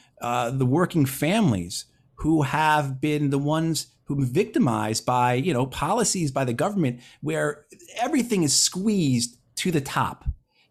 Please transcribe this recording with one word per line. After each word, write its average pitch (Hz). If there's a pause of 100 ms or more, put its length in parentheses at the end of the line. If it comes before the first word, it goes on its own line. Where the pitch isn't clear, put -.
(200)
uh, 120
the 135
working 160
families 135 (300)
who 156
have 147
been 147
the 139
ones 156 (180)
who've 143
been 135
victimized 120
by, 123
you 156
know, 127
policies 175
by 135
the 123
government 147 (220)
where 151 (360)
everything 240
is 143
squeezed 180 (200)
to 185
the 160
top. - (460)